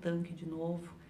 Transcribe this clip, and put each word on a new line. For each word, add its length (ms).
tanque 320
de 160
novo. 440